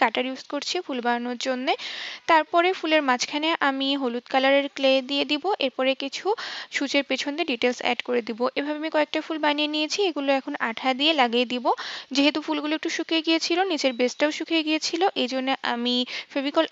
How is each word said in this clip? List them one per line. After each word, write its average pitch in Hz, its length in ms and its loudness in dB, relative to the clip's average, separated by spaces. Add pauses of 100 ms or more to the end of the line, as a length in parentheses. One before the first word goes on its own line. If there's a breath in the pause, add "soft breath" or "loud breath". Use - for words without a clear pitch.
কাটার 247 280 2
ইউজ 262 120 -8 (100)
করছি 285 220 -4 (120)
ফুল 262 200 -4
বানানোর 240 400 -2
জন্যে। 262 260 0 (580 loud breath)
তারপরে 339 380 6 (100)
ফুলের 311 300 2
মাঝখানে 294 400 0 (200)
আমি 269 200 0 (140)
হলুদ 240 300 -4
কালারের 277 340 4 (100)
ক্লে 269 140 4 (200)
দিয়ে 285 200 0
দিব। 294 140 0 (220)
এরপরে 262 240 0 (120)
কিছু - 240 -6 (500 loud breath)
সূচের 277 320 0
পেছন 262 280 -2
দিয়ে 339 160 -2
ডিটেলস 240 320 0
অ্যাড 240 140 0 (100)
করে 247 200 2
দিব। 226 120 -6 (180)
এভাবে 294 240 -4
আমি 311 140 -4
কয়েকটা 302 300 0
ফুল 320 200 -6
বানিয়ে 294 280 0
নিয়েছি, 302 240 -2 (120)
এগুলো 277 200 -2 (100)
এখন 285 140 -8 (160)
আঠা 262 200 -2 (100)
দিয়ে 311 200 4
লাগিয়ে 240 320 4
দিব। 247 140 -2 (500 loud breath)
যেহেতু 285 300 4
ফুলগুলো 302 320 -2
একটু 330 180 -4
শুকিয়ে 330 300 0
গিয়েছিল, 330 320 2 (120)
নিচের 269 300 2
বেসটাও 269 380 2
শুকিয়ে 320 300 0
গিয়েছিল, 311 340 0 (200)
এই 247 100 0
জন্য 262 160 -2 (260)
আমি 240 200 0 (380 loud breath)
ফেভিকল 285 400 0